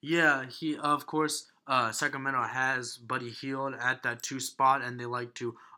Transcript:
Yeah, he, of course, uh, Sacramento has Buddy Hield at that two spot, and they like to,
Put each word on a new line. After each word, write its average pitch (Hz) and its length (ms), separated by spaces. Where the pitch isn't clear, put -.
Yeah, 147 460
he, 151 320
of 147 280
course, 151 440
uh, 123 240
Sacramento 135 540
has 127 520
Buddy 120 320
Hield 135 500
at 123 260
that 120 180
two 135 160
spot, 131 440
and 123 180
they 120 60
like 120 280
to, 117 220